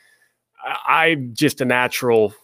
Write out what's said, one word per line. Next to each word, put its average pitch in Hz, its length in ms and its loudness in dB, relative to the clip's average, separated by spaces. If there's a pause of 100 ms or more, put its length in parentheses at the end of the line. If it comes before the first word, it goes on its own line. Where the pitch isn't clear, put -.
(640)
I, 143 440 0
I'm 135 260 -2
just 143 300 -2
a - 20 -2
natural 123 800 0